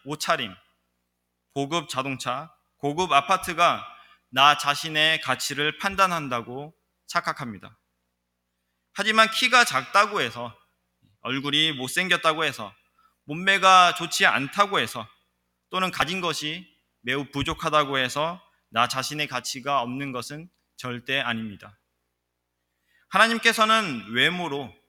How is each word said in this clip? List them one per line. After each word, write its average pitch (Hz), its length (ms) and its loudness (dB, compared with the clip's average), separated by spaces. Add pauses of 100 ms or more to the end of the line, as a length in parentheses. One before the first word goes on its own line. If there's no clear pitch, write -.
옷차림, 139 500 -4 (1000)
고급 143 360 -4
자동차, 131 680 -6 (220)
고급 151 360 -2
아파트가 160 720 2 (460)
나 143 260 6
자신의 156 640 0
가치를 139 580 -4
판단한다고 151 960 -2 (340)
착각합니다. 120 680 -6 (1160)
하지만 220 400 2
키가 247 320 4
작다고 196 560 2
해서, 120 360 -6 (640)
얼굴이 143 500 0
못생겼다고 160 720 -2
해서, 117 280 -6 (520)
몸매가 185 680 6
좋지 170 320 0
않다고 165 520 2
해서, 113 300 -4 (640)
또는 185 200 -2
가진 175 300 -2
것이 165 520 -6 (280)
매우 131 300 -4
부족하다고 147 680 -2
해서 151 420 -4 (300)
나 117 180 2
자신의 143 400 -6
가치가 131 540 -4
없는 131 300 -8
것은 147 360 -10 (280)
절대 127 440 -6
아닙니다. 110 580 -8 (1300)
하나님께서는 220 1040 2
외모로 143 640 -2 (140)